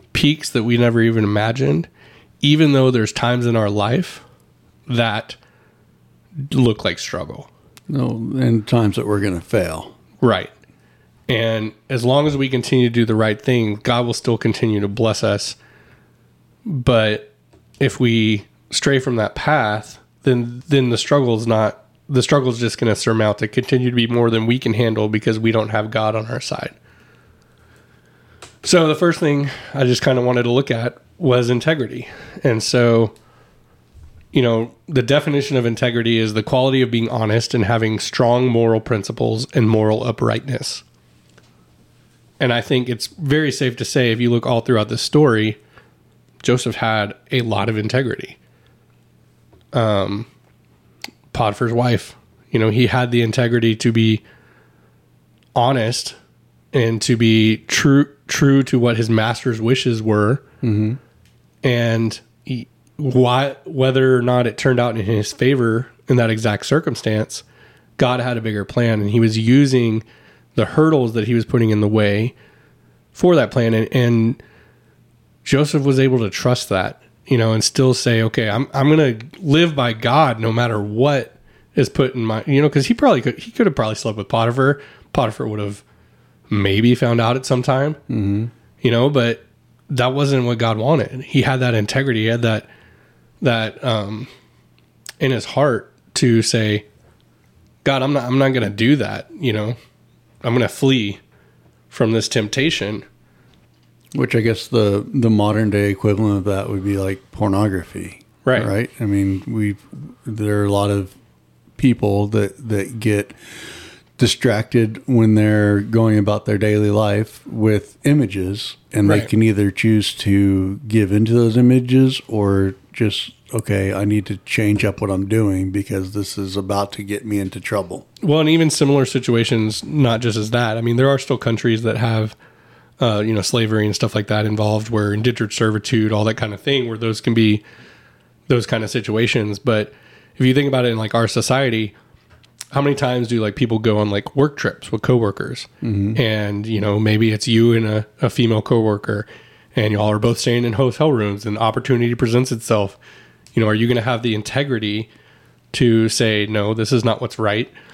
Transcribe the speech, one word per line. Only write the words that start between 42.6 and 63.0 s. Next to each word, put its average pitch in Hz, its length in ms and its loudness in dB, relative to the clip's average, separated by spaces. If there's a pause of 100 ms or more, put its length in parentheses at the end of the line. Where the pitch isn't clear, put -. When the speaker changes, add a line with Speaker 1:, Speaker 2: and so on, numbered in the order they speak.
Speaker 1:
think 127 280 -2
it's 117 180 -6
very 151 460 -2
safe 127 240 -4
to 120 80 -6
say, 123 260 0
if 113 80 -2
you 120 100 2
look 120 160 0
all 123 160 0
throughout 110 280 0
this 117 120 -6
story, 110 560 2 (840)
Joseph 120 320 0
had 110 380 -2 (180)
a 131 100 0
lot 107 280 -2
of 110 80 -2
integrity. 117 600 -4 (1400)
Um, 104 540 -2 (1080)
Potiphar's 113 400 -2
wife, 120 420 -2 (360)
you 117 80 0
know, 110 100 4
he 117 180 2
had 123 240 0
the 120 100 2
integrity 117 560 0
to 117 140 0
be 113 320 2 (1300)
honest 123 600 0 (580)
and 113 280 0
to 120 160 2
be 110 400 4 (100)
true, 139 400 4 (200)
true 139 360 4
to 127 160 0
what 117 180 2
his 113 120 -2
master's 110 520 0
wishes 117 400 0
were. 107 360 2 (240)
Speaker 2:
Mm-hmm. 107 340 0 (680)
Speaker 1:
And 113 560 0 (260)
he, 123 220 -8 (300)
why, 127 580 2 (100)